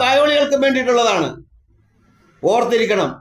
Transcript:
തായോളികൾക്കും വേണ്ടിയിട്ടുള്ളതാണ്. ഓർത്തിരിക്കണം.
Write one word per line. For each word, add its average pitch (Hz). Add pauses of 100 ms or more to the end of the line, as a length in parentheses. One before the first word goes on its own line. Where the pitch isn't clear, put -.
തായോളികൾക്കും 285
വേണ്ടിയിട്ടുള്ളതാണ്. 247 (1120)
ഓർത്തിരിക്കണം. 214 (120)